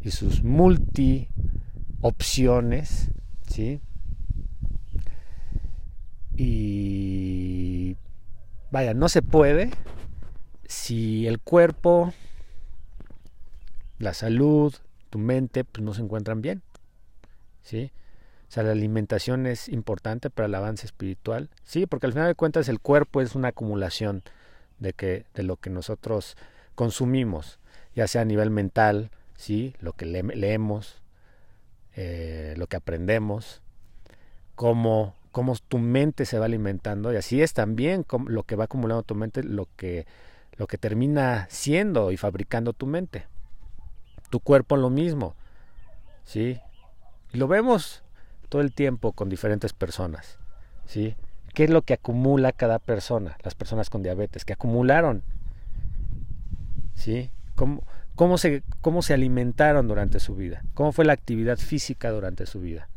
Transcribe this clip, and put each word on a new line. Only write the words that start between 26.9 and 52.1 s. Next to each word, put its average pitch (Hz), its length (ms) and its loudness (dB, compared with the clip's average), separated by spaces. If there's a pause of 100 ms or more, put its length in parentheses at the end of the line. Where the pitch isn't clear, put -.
ya 113 140 0
sea 120 140 0
a 113 40 2
nivel 107 240 2
mental, 107 640 2 (240)
¿sí? 117 440 -6
Lo 82 140 -8
que 85 120 -10
le-, 87 180 -4
leemos, 107 760 -4 (960)
eh, 80 600 -10
lo 85 100 -6
que 90 100 -8
aprendemos, 101 840 -4 (960)
cómo, 113 600 2 (160)
cómo 127 240 -2 (120)
tu 127 100 -2
mente 131 480 0
se 113 140 -2
va 110 60 2
alimentando, 104 680 -2
y 107 40 0
así 120 240 0
es 160 120 2
también 127 500 0
com-, 127 240 -4
lo 113 160 -2
que - 120 -6
va 110 100 0
acumulando 113 380 -2
tu 107 120 -6
mente, 110 280 -4
lo 101 320 -6
que, 87 300 -8 (520)
lo 127 100 -6
que 104 100 -8
termina 120 720 0
siendo 147 600 0
y 95 60 -2
fabricando 104 540 -4
tu - 140 -8
mente. 165 420 -6 (1000)
Tu 117 100 -2
cuerpo 139 380 4
lo 127 120 2
mismo, 143 460 -2 (880)
¿sí? 117 360 -4 (760)
Y 120 40 -6
lo 135 120 0
vemos 220 540 0 (440)
todo 143 140 0
el 139 120 0
tiempo 127 380 0
con 101 160 -6
diferentes 101 460 -2
personas, 85 640 -6 (460)
¿sí? 107 320 -4 (360)
¿Qué 151 120 6
es 156 40 4
lo 165 120 6
que 127 140 2
acumula 131 580 2